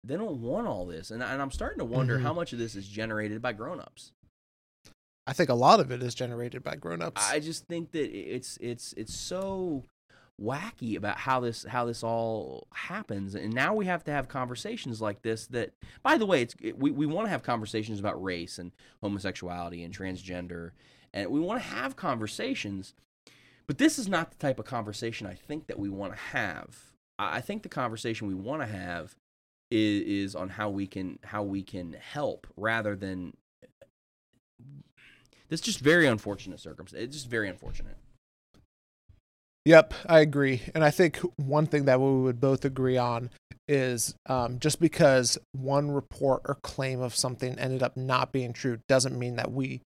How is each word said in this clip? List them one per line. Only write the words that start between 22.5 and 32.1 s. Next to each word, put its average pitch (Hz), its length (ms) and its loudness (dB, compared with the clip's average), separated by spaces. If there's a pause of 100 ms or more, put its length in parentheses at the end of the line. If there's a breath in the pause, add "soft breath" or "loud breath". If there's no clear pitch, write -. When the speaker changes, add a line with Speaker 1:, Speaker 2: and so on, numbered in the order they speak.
Speaker 1:
but 143 100 -4
this 302 220 4
is 208 80 -4
not 170 240 -2
the - 60 -20
type 135 220 0
of - 60 -8
conversation 113 600 -6
I 92 60 -10
think 151 340 -12
that - 120 -8
we 101 100 -4
wanna 98 260 -6
have. 95 600 -6 (400)
I, 95 200 -2
I 123 40 -2
think 208 220 -8
the - 60 -14
conversation 113 580 -4
we 95 80 -2
wanna 123 320 -6
have 90 480 -8 (540)
is, 107 340 4
is 98 320 -2
on 92 140 -6
how 104 200 -4
we 98 180 -4
can, 92 360 -8
how 104 200 -6
we 98 200 -4
can 87 300 -10
help - 640 -8